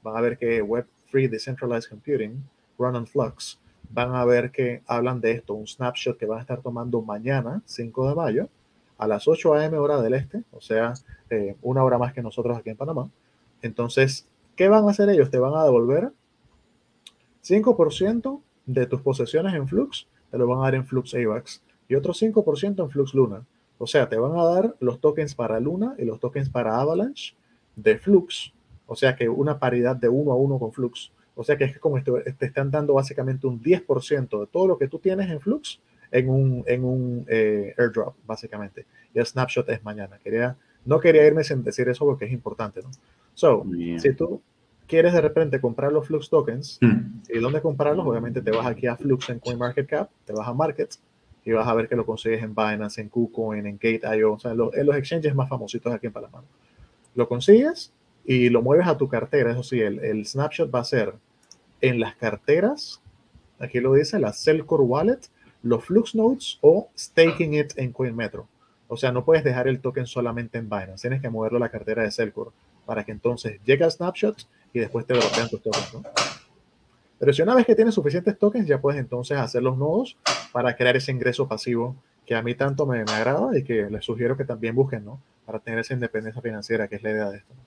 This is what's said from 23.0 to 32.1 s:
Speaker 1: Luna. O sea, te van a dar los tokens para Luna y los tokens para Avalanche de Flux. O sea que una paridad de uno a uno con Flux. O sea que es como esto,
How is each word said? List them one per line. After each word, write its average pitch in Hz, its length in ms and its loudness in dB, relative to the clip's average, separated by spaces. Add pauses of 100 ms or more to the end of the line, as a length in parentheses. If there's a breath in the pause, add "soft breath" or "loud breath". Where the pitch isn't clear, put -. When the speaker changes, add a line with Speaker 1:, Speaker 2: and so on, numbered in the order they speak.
Speaker 1:
Luna. 117 300 2 (340)
O 120 80 -8
sea, 131 220 2
te 110 80 -2
van 139 220 0
a 170 60 4
dar 185 360 2
los 123 200 -2
tokens 151 340 0
para 113 260 -2
Luna 185 380 -4
y - 60 -4
los 113 160 -6
tokens 135 280 -4
para 117 320 0
Avalanche 180 540 -2 (400)
de 107 240 2
Flux. - 540 2 (340)
O 117 80 -10
sea 131 220 2
que 120 120 0
una 143 300 0
paridad 123 380 0
de 123 120 2
uno 139 240 2
a 123 40 2
uno 135 220 2
con 113 140 -6
Flux. - 380 -6 (240)
O - 80 -12
sea 143 140 0
que 143 80 2
es 135 140 -4
como 143 200 0
esto, 131 200 0 (200)